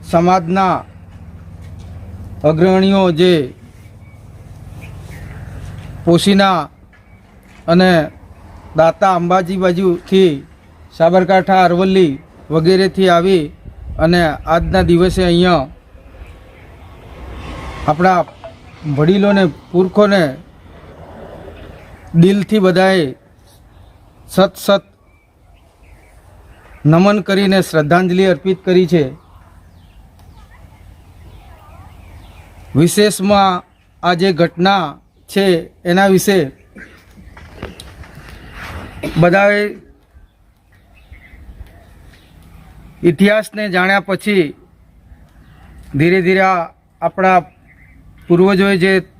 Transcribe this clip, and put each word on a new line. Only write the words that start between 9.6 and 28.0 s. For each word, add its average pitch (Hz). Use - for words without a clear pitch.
સાબરકાંઠા, 185
અરવલ્લી 175
વગેરેથી 185
આવી 170
અને 160
આજના 170
દિવસે 175
અહીંયા 170
આપણા 175
વડીલોને, 196
પુરખોને 185
દિલથી 196
બધાએ 185
સત -
સત -
નમન 190
કરીને 190
શ્રદ્ધાંજલિ 175